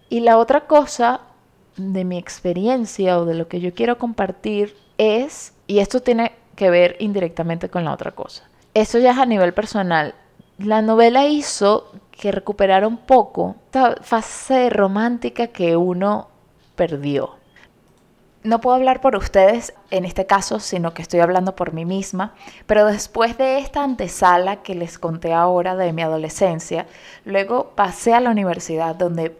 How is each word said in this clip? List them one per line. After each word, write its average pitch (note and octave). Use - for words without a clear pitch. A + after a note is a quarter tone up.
Y A#3
la A3+
otra B3+
cosa C#4+
de F#3+
mi F3+
experiencia F#3
o E3+
de E3
lo E3
que F3+
yo F3+
quiero A#3+
compartir G#3
es, A3
y G3+
esto A3+
tiene A#3
que F#3
ver F3
indirectamente E3+
con F3
la C#3+
otra -
cosa, -
esto A3
ya B3
es B3
a C4
nivel F#3+
personal, F3+
la G#3+
novela A#3
hizo C#4
que -
recuperara G3
un A#3
poco G3+
esta B3+
fase B3
romántica A3+
que E3+
uno F#3
perdió. C#3+
No A3+
puedo B3+
hablar C4
por C4
ustedes G3+
en F#3
este F#3+
caso, G3
sino E3+
que E3
estoy E3+
hablando F#3
por E3+
mí D#3+
misma, F#3+
pero G#3+
después A3+
de C4
esta C#4
antesala F#3+
que F#3+
les E3+
conté E3
ahora F3+
de F3+
mi E3
adolescencia, E3
luego G3
pasé G3+
a A#3+
la B3
universidad E3+
donde E3+